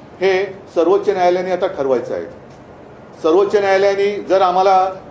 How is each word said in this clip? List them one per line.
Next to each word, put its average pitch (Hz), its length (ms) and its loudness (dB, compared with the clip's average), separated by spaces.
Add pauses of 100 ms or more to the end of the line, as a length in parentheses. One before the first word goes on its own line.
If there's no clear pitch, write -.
(220)
हे 190 240 0 (300)
सर्वोच्च 190 340 2
न्यायालयाने 180 420 0
आता 180 160 -2
ठरवायचं 135 460 -4
आहे. 87 100 -6 (1000)
सर्वोच्च 196 320 2
न्यायालयाने 196 760 0
जर 190 120 2
आम्हाला 190 480 2 (220)